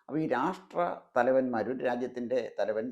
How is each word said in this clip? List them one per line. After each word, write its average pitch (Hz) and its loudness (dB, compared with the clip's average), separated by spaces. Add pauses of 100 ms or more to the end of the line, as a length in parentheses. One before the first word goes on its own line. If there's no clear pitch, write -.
അപ്പോൾ 135 -4
ഈ 156 0
രാഷ്ട്ര 156 -2 (300)
തലവന്മാർ, 127 4
ഒരു 127 -4
രാജ്യത്തിൻ്റെ 123 -2 (140)
തലവൻ 107 0